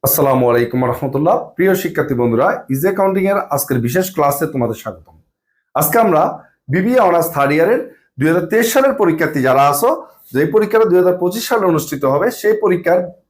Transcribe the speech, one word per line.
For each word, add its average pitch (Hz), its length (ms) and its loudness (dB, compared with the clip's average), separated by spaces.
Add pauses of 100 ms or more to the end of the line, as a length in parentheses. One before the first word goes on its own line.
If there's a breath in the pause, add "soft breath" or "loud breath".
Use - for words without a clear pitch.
আসসালামু 131 460 0
আলাইকুম 120 280 0 (120)
রহমতুল্লাহ। 143 440 -2 (200)
প্রিয় 190 180 2 (100)
শিক্ষার্থী 151 380 -4
বন্ধুরা, 120 260 0 (260)
ইজি 143 160 -2
অ্যাকাউন্টিং 190 420 0
এর 196 80 0 (160)
আজকের 135 300 -2
বিশেষ 175 200 -2 (100)
ক্লাসে 143 380 0
তোমাদের 117 280 -4
স্বাগতম। 90 340 -16 (640)
আজকে 156 260 0
আমরা 165 160 2 (520 loud breath)
বিবিএ 233 260 2 (100)
অনার্স 170 260 2
থার্ড 139 200 0
ইয়ারের 196 260 2 (360 loud breath)
দুই 139 120 0
হাজার 175 220 0
তেইশ 226 220 2
সালের 269 280 2
পরীক্ষার্থী 160 460 0
যারা 135 240 4
আছো, 180 180 0 (460 loud breath)
যে 143 80 2 (120)
পরীক্ষাটা 220 340 4
দুই 180 120 4
হাজার 180 200 4
পঁচিশ 185 280 -4
সালে 220 220 0
অনুষ্ঠিত 139 320 -2 (100)
হবে, 175 140 0 (120)
সেই 214 240 2
পরীক্ষার 180 360 0 (300)